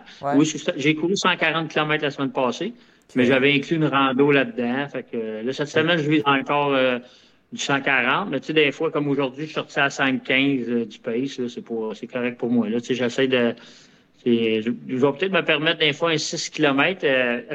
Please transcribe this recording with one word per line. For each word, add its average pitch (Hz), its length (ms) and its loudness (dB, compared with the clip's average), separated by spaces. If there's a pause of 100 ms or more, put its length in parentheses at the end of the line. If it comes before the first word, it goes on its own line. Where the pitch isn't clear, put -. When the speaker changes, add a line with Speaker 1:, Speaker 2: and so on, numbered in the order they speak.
(220)
Speaker 1:
Ouais. 143 140 -2
Speaker 2:
Oui, 151 100 6
c'est 156 120 -4
ça. 175 180 -2
J'ai 151 180 0
couru 170 220 -2
cent 180 220 2
quarante 160 320 0
kilomètres 151 340 0
la 143 80 -2
semaine 135 220 -4
passée, 135 420 -2
Speaker 1:
Ok. - 400 -20
Speaker 2:
mais 127 80 4
j'avais 135 320 4
inclus 151 220 0
une 156 80 2
rando 135 440 4
là-dedans. 127 640 0
Fait 127 120 -8
que, - 120 -12
euh, 110 280 -6
là, 131 100 -4
cette 143 140 -4
Speaker 1:
Ok. - 60 -14
Speaker 2:
semaine, 165 260 2
je 147 100 -2
vise 151 160 2
encore, 143 480 2
euh, 127 260 2 (520)
du 117 80 -12
cent 139 220 0
quarante. 139 480 0
Mais 135 100 -4
tu - 80 -10
sais, 156 60 -4
des 151 180 4
fois, 160 200 -2
comme 147 160 -2
aujourd'hui, 139 340 -2
je 156 60 -6
suis - 80 -16
sorti 151 240 -4
à 139 100 2
cinq 135 340 0
quinze, 135 460 0
euh, 117 160 0
du 104 140 -16
pace. 127 400 -4
Là, 123 100 -4
c'est 110 140 -12
pour, 110 320 -6
c'est 120 100 -12
correct 123 320 -6
pour 120 140 -4
moi. 113 180 2
Là, 117 100 -2
tu 120 100 -6
sais, 131 40 0
j'essaie 123 340 0
de, 120 280 2 (680)
c'est, 113 380 2
je, 113 80 -2 (180)
je 131 80 -6
vais 135 180 4
peut-être 190 180 -2
me 175 100 2
permettre 160 380 0
des 156 120 2
fois 165 200 0
un 156 80 0
six - 320 -6
kilomètres, 151 540 2
euh, 127 360 0 (140)